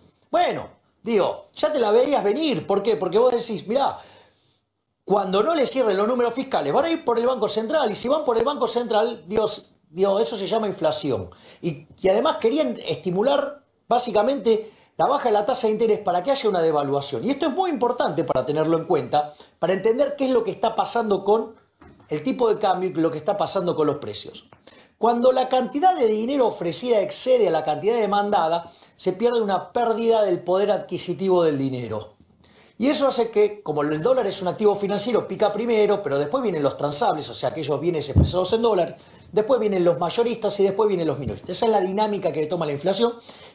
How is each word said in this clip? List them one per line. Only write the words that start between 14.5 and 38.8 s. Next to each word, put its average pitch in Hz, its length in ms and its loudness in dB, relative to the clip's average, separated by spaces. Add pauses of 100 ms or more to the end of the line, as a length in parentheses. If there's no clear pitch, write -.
la 165 100 2
baja 247 220 0
de 214 40 2
la 208 120 2
tasa 240 200 0
de 214 80 2
interés 214 260 0
para 180 220 -2
que 180 80 -2
haya 185 200 0
una 185 120 2
devaluación. 143 640 0
Y 220 80 0
esto 277 160 -2
es 262 60 -2
muy 370 180 0
importante 233 520 -2
para 127 220 -2
tenerlo 156 320 0
en 160 60 -4
cuenta, 147 500 0 (240)
para 170 160 0
entender 226 440 0
qué 269 80 -2
es 262 60 0
lo 240 120 2
que 190 80 -6
está 220 240 -2
pasando 202 480 0
con 220 320 0 (540)
el 151 120 -4
tipo 233 280 0
de 208 100 0
cambio 185 300 0
y 147 40 -8
lo 160 160 0
que 151 80 -6
está 202 200 -2
pasando 175 400 -2
con 156 100 2
los 139 80 0
precios. - 540 -12 (480)
Cuando 240 340 4
la 254 160 2
cantidad 285 480 2
de 277 100 2
dinero 226 400 2
ofrecida 202 560 0
excede 240 460 2
a 165 40 0
la 156 120 0
cantidad 156 320 0
demandada, 202 760 0 (260)
se 180 180 -2
pierde 233 280 0
una 196 300 -2
pérdida 226 500 2
del 185 220 0
poder 190 260 2
adquisitivo 180 760 0
del 151 140 2
dinero. 123 580 -4 (600)
Y 220 100 0
eso 277 200 2
hace 233 220 0
que, 208 320 2
como 147 200 -2
el 151 200 0
dólar 247 260 2
es 190 140 -4
un 185 80 -4
activo 208 240 2
financiero, 202 540 -2
pica 202 240 0
primero, 214 500 0
pero 139 160 -2
después 143 240 -2
vienen 175 220 -2
los 135 140 0
transables, 147 520 -2
o 117 40 -12
sea, 135 160 -4
aquellos 147 320 -4
bienes 165 260 -2
expresados 185 460 2
en 226 80 2
dólar, 208 340 0 (380)